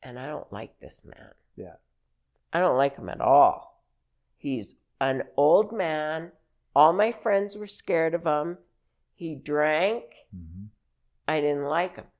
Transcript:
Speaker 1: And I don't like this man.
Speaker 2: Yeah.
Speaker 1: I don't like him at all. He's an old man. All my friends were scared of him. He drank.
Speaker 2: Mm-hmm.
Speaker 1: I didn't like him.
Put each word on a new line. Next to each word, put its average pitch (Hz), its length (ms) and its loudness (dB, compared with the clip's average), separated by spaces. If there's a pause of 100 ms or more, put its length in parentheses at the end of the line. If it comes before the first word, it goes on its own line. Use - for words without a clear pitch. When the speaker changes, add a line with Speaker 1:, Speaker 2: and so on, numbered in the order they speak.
Speaker 1:
And 123 160 -14
I 127 80 -10
don't 147 240 -10
like 110 300 -12
this - 240 -18
man. - 260 -20 (260)
Speaker 2:
Yeah. - 180 -14 (800)
Speaker 1:
I 165 60 2
don't 156 180 2
like 139 180 2
him 98 140 -10
at - 100 -8
all. - 640 4 (540)
He's 131 380 -6 (220)
an 135 260 -2 (120)
old 170 380 4
man. 160 580 -4 (420)
All 160 200 6
my 214 180 2
friends 202 420 0
were 208 120 -12
scared 165 480 -2
of 165 100 -4
him. 160 320 0 (580)
He 165 220 -8
drank. 156 680 0 (300)
Speaker 2:
Mm-hmm. 87 300 -14 (640)
Speaker 1:
I 156 140 0
didn't 143 240 0
like 170 300 -2
him. - 100 -16 (140)